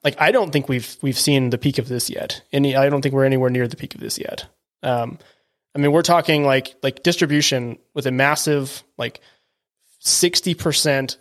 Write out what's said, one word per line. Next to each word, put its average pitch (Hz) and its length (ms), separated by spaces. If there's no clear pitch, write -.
like, 143 160
I 156 120
don't 214 200
think 143 160
we've, 123 360
we've 135 140
seen 135 340
the 120 80
peak 139 180
of 120 100
this 123 220
yet. - 320
Any, 139 240
I 139 140
don't 143 140
think 139 100
we're 135 120
anywhere 131 260
near 123 160
the 117 80
peak - 180
of - 80
this - 160
yet. - 300
Um, 120 380
I 143 40
mean, 143 120
we're 160 100
talking, 160 420
like, 135 380
like, 135 220
distribution 147 760
with 135 140
a 131 40
massive, 139 720
like, 123 240
sixty - 560
percent 139 640